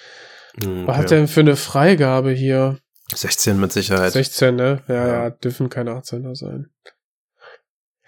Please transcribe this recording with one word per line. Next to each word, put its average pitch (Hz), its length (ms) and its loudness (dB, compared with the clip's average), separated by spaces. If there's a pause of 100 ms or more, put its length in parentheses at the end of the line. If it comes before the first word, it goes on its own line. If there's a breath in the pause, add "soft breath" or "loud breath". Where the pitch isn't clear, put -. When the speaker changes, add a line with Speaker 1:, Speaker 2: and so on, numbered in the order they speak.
(640 loud breath)
Speaker 1:
Mhm, 92 240 -4
Speaker 2:
Was 127 100 0
hat 147 100 0
Speaker 1:
okay. - 40 -2
Speaker 2:
der 156 80 6
denn 147 100 2
für 160 120 2
eine 147 160 6
Freigabe 139 760 2
hier? 135 460 0 (360)
Speaker 1:
Sechzehn - 460 -2
mit 95 120 0
Sicherheit. 95 400 0
Speaker 2:
Sechzehn, 131 440 2
ne? 135 320 0
Ja, 127 60 0
Speaker 1:
Ja. 123 120 0 (180)
Speaker 2:
ja, 120 60 -4
dürfen 123 400 -4
keine 117 220 -6
achtzehner 131 420 -10
sein. - 360 -12 (1400 loud breath)